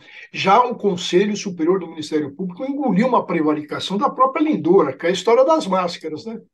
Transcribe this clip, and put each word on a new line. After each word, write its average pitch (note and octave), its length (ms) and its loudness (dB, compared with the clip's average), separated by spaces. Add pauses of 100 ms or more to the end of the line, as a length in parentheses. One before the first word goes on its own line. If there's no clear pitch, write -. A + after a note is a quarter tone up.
(320)
Já F#3+ 320 4
o A#3+ 120 -4
Conselho G3+ 600 0
Superior F3+ 420 -2
do E3+ 120 -8
Ministério D3+ 440 -6
Público F#3 300 -8
engoliu C4 440 0
uma A3+ 180 2
prevaricação D#3 720 -2
da - 120 0
própria C4+ 320 0
Lindora, F#3 540 2
que - 100 -6
é E3+ 40 2
a - 20 2
história A#3 320 2
das D#4+ 240 2
máscaras, F3 580 -4
né? A3+ 140 -10 (140)